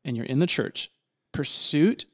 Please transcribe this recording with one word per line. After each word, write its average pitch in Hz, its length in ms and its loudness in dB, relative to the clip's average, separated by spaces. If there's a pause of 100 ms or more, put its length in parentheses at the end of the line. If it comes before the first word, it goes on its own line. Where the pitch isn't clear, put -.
and 127 140 -4
you're 113 80 -4
in 131 140 0
the 175 80 4
church, - 440 -4 (400)
pursuit - 840 2